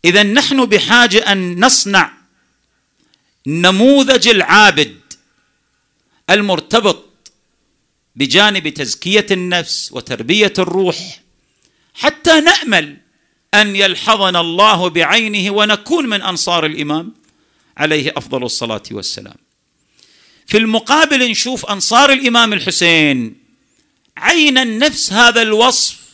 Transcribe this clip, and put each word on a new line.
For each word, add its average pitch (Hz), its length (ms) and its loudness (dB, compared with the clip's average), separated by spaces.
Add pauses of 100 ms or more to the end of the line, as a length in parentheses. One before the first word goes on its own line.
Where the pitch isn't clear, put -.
إذن 202 280 2
نحن 269 320 0
بحاجة 208 640 2
أن 180 340 -2
نصنع 196 480 0 (1300)
نموذج 233 800 4
العابد 185 720 2 (1300)
المرتبط 202 1000 -2 (840)
بجانب 156 540 0
تزكية 175 600 -4
النفس 180 600 -6
وتربية 190 680 -2
الروح، 180 640 -4 (720)
حتى 311 480 0
نأمل 240 560 -2 (560)
أن 202 220 0
يلحظنا 196 680 0
الله 180 460 2
بعينه 196 640 -2
ونكون 214 580 -2
من 202 120 -4
أنصار 175 440 -4
الإمام 156 480 -6 (640)
عليه 151 380 -2
أفضل 131 280 -8
الصلاة 113 480 -6
والسلام. - 440 -12 (1120)
في - 120 0
المقابل 247 720 0
نشوف 240 360 -6
أنصار 233 480 2
الإمام 233 400 0
الحسين 156 920 0 (720)
عينا 269 460 2
نفس 240 500 -2
هذا 233 280 4
الوصف 226 580 0 (140)